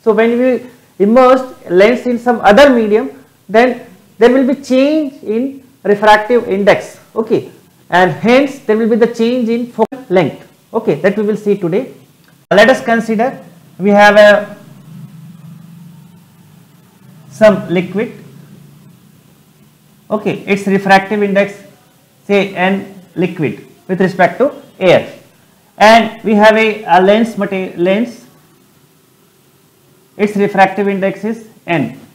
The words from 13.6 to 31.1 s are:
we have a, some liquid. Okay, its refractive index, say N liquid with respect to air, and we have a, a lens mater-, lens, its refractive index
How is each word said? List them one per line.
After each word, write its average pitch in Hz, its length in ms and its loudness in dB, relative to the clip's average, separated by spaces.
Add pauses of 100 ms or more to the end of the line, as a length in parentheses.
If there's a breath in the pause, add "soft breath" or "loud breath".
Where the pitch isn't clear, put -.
we 196 120 0
have 202 260 6
a, 208 400 4 (2750)
some 214 380 0
liquid. 185 560 -6 (1900)
Okay, 208 360 -8
its 196 200 -6
refractive 196 560 0
index, 196 400 -4 (640)
say 196 300 -2
N 185 480 -4 (140)
liquid 165 500 -6 (200)
with 185 140 -6
respect 180 380 0
to 285 240 -4 (160)
air, - 380 0 (600)
and 226 460 2
we 220 100 0
have 214 240 4
a, 220 260 -2
a 170 160 2
lens 214 380 0
mater-, 190 400 -6
lens, 196 480 -2 (1900)
its 208 180 -2
refractive 196 500 -2
index 196 380 -4